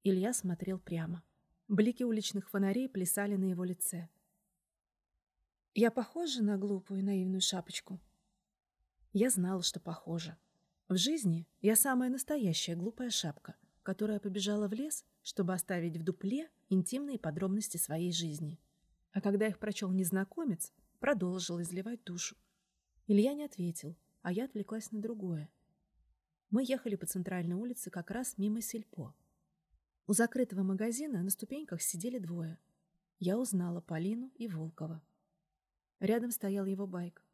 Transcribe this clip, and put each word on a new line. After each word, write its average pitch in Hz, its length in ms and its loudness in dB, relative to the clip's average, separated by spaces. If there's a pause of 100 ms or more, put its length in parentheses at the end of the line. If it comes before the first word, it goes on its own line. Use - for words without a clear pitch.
Илья 190 220 4
смотрел 185 480 -2
прямо. 170 420 -6 (460)
Блики 220 360 4
уличных 214 460 0
фонарей 202 380 2
плясали 202 480 0
на 190 80 2
его 180 220 0
лице. 175 420 -4 (1700)
Я 226 180 6
похожа 262 500 -2
на 208 160 2
глупую 196 440 -2
и - 20 0
наивную 190 380 2
Шапочку? - 580 -4 (1120)
Я 226 180 6
знала, 185 340 2
что - 180 -2
похожа. 165 560 -6 (500)
В 185 80 2
жизни 190 500 2 (140)
я 214 160 6
самая 254 340 4
настоящая 240 680 0
глупая 226 320 -4
Шапка, - 480 -4 (260)
которая 208 380 0
побежала 208 480 0
в 202 40 -2
лес, 285 300 -4 (200)
чтобы 185 300 0
оставить 170 440 -2
в 165 60 -4
дупле 202 460 -2 (200)
интимные 254 500 2
подробности 190 560 -2
своей 165 380 0
жизни. 160 480 -4 (500)
А 196 80 0
когда 202 280 4
их 202 120 -4
прочел 208 320 -2
незнакомец, 190 800 0 (280)
продолжила 180 640 0
изливать 190 420 -6
душу. - 320 -8 (680)
Илья 214 260 6
не 294 100 -6
ответил, 170 540 -6 (240)
а 175 100 -2
я 220 140 -2
отвлеклась 220 480 -6
на 214 80 -4
другое. 185 480 -4 (1000)
Мы 233 140 4
ехали 247 320 0
по 180 100 -6
центральной 180 520 -2
улице 240 320 -6
как 175 200 -8
раз 240 280 -4
мимо 208 240 2
сельпо. 196 520 -8 (960)
У 208 40 4
закрытого 233 500 2
магазина 220 580 0
на 190 80 0
ступеньках 262 520 -4
сидели 233 360 -4
двое. 165 400 -6 (600)
Я 190 180 2
узнала 180 440 0
Полину 208 540 -2
и 233 120 -8
Волкова. 160 560 -6 (960)
Рядом 226 320 2
стоял 196 340 0
его 196 220 -2
байк. 175 460 -6